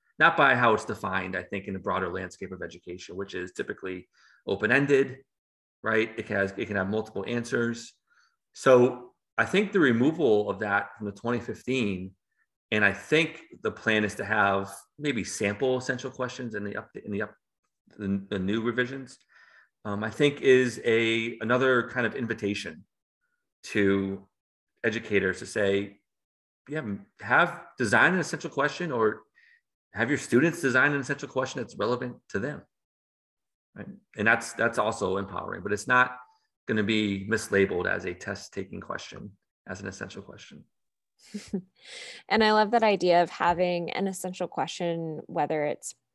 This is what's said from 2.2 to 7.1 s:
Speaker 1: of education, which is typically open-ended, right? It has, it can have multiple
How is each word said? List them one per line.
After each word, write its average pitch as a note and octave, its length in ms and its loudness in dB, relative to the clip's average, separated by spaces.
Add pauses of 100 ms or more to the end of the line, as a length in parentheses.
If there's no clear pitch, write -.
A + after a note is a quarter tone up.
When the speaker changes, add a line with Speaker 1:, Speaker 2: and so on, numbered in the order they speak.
Speaker 1:
of F2+ 120 -12
education, F2 520 -12
which F#2+ 200 -8
is F2+ 180 -8
typically F#2 560 -8 (380)
open-ended, C3 720 2 (640)
right? A2 340 2
It A2 120 -8
has, G2 280 0
it G#2 100 -4
can G2+ 100 -4
have F#2+ 120 0
multiple G#2+ 400 -4